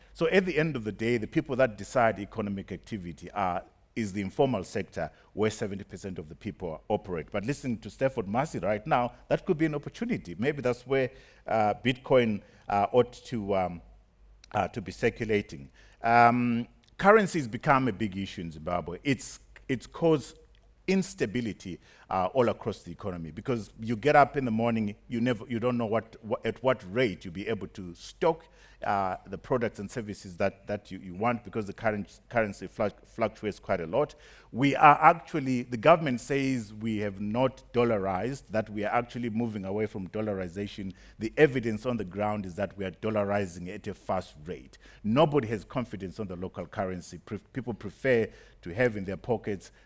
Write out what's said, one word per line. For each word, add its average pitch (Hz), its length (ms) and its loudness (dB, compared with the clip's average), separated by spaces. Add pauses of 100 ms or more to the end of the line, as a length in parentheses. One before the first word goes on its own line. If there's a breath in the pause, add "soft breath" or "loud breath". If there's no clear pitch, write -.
(140 soft breath)
So 165 140 0
at 185 180 4
the 151 120 -2
end 156 180 0
of 113 80 -6
the 107 80 -4
day, 113 260 0
the 107 80 -4
people 135 300 -2
that 120 200 2
decide 107 420 0
economic 101 540 -6
activity 87 600 -10
are 92 300 -2 (360)
is 104 140 -4
the 101 80 -2
informal 101 440 0
sector 85 460 -6 (240 soft breath)
where 107 160 2
seventy 98 340 -6
percent 92 340 -12
of 80 100 -12
the 80 60 -16
people 82 540 -8
operate. 90 420 -2
But 98 140 -4
listening 131 340 -4
to 104 120 -12
Stafford 131 380 -2
Massey 120 320 -2
right 104 260 -2
now, 127 260 2 (160 loud breath)
that - 160 0
could 170 140 0
be 156 80 4
an 151 80 -4
opportunity. 147 640 -6
Maybe 131 240 0
that's 123 240 -2
where, 131 240 2 (360 loud breath)
uh, 107 280 2 (100)
Bitcoin, 120 580 4 (260 soft breath)
uh, 101 240 4
ought 120 200 6 (180)
to, 101 260 -2
um, 87 260 -2 (720)
uh, 95 140 0
to - 120 -8
be 92 120 -8
circulating. 107 800 -2 (320 soft breath)
Um, 120 640 6 (300)
currencies 185 520 6
become 131 400 2
a 110 40 2
big 95 240 -4
issue 98 260 -6
in 85 100 -8
Zimbabwe. 85 520 -4
It's, - 360 -2 (280)
it's 127 180 -4
caused 160 520 0 (480)
instability, 120 920 -2 (300 loud breath)
uh, 92 240 0
all 123 160 6
across 101 360 -2
the 90 60 -12
economy 85 400 -8
because 104 480 -6
you 110 160 -4
get 135 220 4
up 143 220 8
in 135 80 0
the 117 40 0
morning, 110 440 0 (140)
you 117 120 -2
never, 120 260 0
you 113 140 -4
don't 123 160 0
know 120 80 0
what, 110 380 -2
wha-, 110 240 -4
at 110 160 -4
what 127 200 0 (120)
rate 113 300 0
you'll 90 100 -10
be 98 120 -8
able 101 220 -4
to 87 260 -12
stock, - 540 -2 (380 soft breath)
uh, 98 300 0 (100)
the 95 100 -10
products 117 440 -2
and 98 100 -8
services 104 460 -10
that, 98 300 -2
that 104 240 -8
you, 92 100 -10
you 92 120 -14
want 110 320 -2
because 104 220 -6
the 98 60 -8
current, 107 480 -4 (100)
currency 104 360 -2
fluc-, - 380 -4
fluctuates 107 540 -4
quite 95 220 -2
a 80 60 -4
lot. 123 280 0 (360 loud breath)
We 135 260 2
are 147 260 10
actually, 139 640 4
the 123 120 -4
government 143 440 4
says 135 520 -2
we 110 260 -4
have 101 220 -4
not 120 420 0 (120)
dollarized, 113 760 0
that 107 200 -2
we 104 140 -4
are 107 100 0
actually 120 360 -2
moving 107 360 -4
away 104 200 -2
from 98 220 -10
dollarization. 98 840 -6 (240 loud breath)
The 110 180 -4
evidence 123 480 4
on 123 140 0
the 107 60 -6
ground 104 420 -2
is 90 80 -10
that 95 240 -4
we 98 80 -4
are 92 60 -4
dollarizing 101 800 0
at 104 140 -14
a 95 60 -6
fast - 400 -4 (120)
rate. 76 320 -12 (260 loud breath)
Nobody 139 440 4
has 104 160 -4
confidence 98 560 -6
on 104 80 -8
the 90 80 -8
local 90 280 -8
currency. 90 540 -6
Pre-, - 340 -12
people 120 220 -6
prefer 113 540 2 (340 loud breath)
to 87 120 -10
have 117 220 2
in 98 80 -4
their 95 140 -4
pockets 107 520 -4 (160 soft breath)